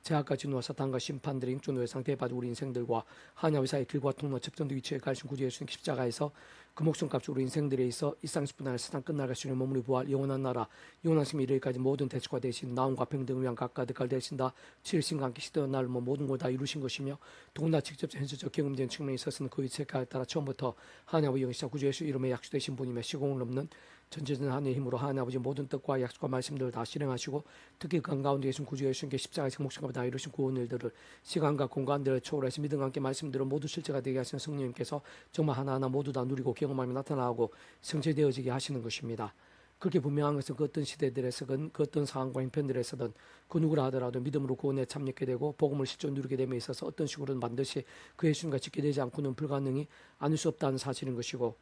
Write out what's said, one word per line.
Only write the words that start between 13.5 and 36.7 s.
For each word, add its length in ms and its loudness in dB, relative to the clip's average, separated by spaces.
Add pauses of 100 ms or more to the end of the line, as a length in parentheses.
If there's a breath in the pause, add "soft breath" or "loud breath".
각과 280 -2
득할 240 -2
되신다. 460 0 (300 loud breath)
치를 180 2
신과 240 0
함께 160 -4
시대와 260 0
날로 220 2
모든 380 0
걸 100 2
다 100 0
이루신 320 0
것이며 380 -4 (360 loud breath)
더군다나 280 4
직접 320 -4
현실적 400 -4
경험된 340 2
측면에 280 -4
있어서는 340 -4
그 120 -4
위치에 240 -2
따라 380 -2
처음부터 500 -2 (300 loud breath)
하나님 280 4
아버지 120 2
영시자 240 -2
구주 180 -2
예수 200 2
이름의 260 0
약속되신 460 -2
분이며 240 -2
시공을 380 0
넘는 280 -2 (420 loud breath)
전지전 380 -2
하나님의 260 0
힘으로 240 0
하나님 240 0
아버지 160 -2
모든 300 -2
뜻과 340 0
약속과 280 -2
말씀들을 420 0
다 120 -2
실행하시고 600 -2 (340 loud breath)
특히 220 0
그 240 -2
가운데 240 4
계신 180 0
구주 220 -2
예수님께 300 -2
십자가에서 440 -2
목숨과 320 -4
다 100 0
이루신 280 -2
구원 260 0
일들을 340 -2 (300 loud breath)
시간과 460 2
공간들을 540 2
초월해서 420 0
믿음과 220 0
함께 140 -2
말씀대로 460 -2
모두 220 0
실제가 340 -2
되게 160 0
하시는 220 -2
성령님께서 600 -4 (300 loud breath)
정말 260 2
하나하나 320 0
모두 220 0
다 120 0
누리고 320 0
경험하며 380 0